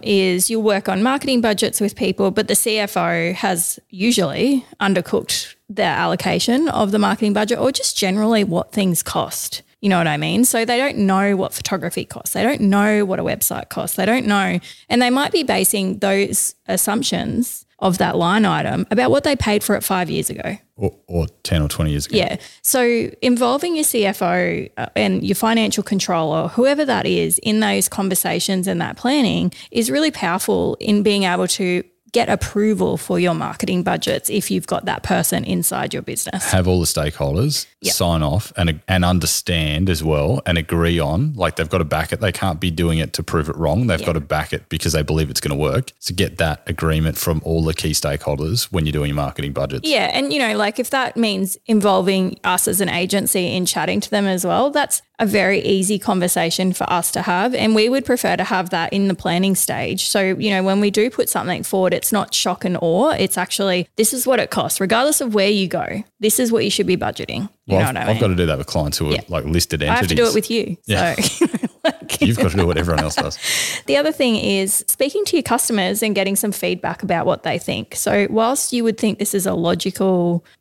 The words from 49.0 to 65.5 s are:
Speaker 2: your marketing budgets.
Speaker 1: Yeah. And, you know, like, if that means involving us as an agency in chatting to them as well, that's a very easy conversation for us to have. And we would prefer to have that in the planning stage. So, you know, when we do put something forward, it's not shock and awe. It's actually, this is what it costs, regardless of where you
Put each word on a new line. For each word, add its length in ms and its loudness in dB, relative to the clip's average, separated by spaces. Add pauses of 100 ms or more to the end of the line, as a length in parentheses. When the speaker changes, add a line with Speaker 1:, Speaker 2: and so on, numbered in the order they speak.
Speaker 2:
your 60 -2
marketing 360 -4
budgets. 360 -4
Speaker 1:
Yeah. 240 0
And, 200 -2
you 60 -2
know, 180 0
like, 220 -2
if 120 -2
that 280 -2
means 480 0
involving 800 2
us 220 0
as 140 0
an 80 0
agency 640 0
in 120 0
chatting 340 -2
to 100 -6
them 160 0
as 200 0
well, 240 2
that's 320 -2 (160)
a 80 0
very 340 2
easy 380 0
conversation 760 0
for 200 -4
us 180 0
to 120 -4
have. 320 0
And 200 2
we 140 4
would 160 0
prefer 320 0
to 80 0
have 260 -2
that 220 -2
in 160 2
the 60 2
planning 400 0
stage. 540 -2
So, 300 2
you 120 0
know, 120 2
when 180 2
we 100 4
do 180 2
put 220 -2
something 320 -2
forward, 320 2
it's 180 -2
not 220 -2
shock 320 -2
and 160 0
awe. 280 2
It's 280 0
actually, 580 -2
this 160 2
is 140 -4
what 140 4
it 100 -2
costs, 300 -2
regardless 420 2
of 120 -4
where 140 4
you 200 2